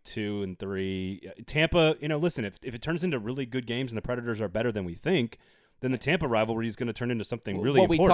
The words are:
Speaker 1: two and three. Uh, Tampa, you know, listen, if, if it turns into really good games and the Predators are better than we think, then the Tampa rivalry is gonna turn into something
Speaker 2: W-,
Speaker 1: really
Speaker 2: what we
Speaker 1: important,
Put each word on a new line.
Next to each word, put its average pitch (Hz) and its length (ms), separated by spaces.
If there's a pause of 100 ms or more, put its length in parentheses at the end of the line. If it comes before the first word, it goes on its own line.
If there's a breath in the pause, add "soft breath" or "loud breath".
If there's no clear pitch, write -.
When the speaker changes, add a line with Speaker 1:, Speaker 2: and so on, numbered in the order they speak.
Speaker 1:
two 104 400
and 92 160
three. 95 640
Uh, - 200
Tampa, 156 560
you 151 80
know, 151 80
listen, 156 260
if, 98 200
if 120 120
it 120 60
turns 165 240
into 151 140
really 127 260
good 123 220
games 120 260
and 113 40
the 101 40
Predators 120 400
are 101 80
better 110 240
than 101 100
we 87 120
think, 143 420 (420 soft breath)
then 131 120
the 127 60
Tampa 160 300
rivalry 113 400
is 110 80
gonna 120 160
turn 120 180
into 113 140
something 110 320
Speaker 2:
W-, 95 100
Speaker 1:
really 147 140
Speaker 2:
what 185 100
we 170 60
Speaker 1:
important, 175 180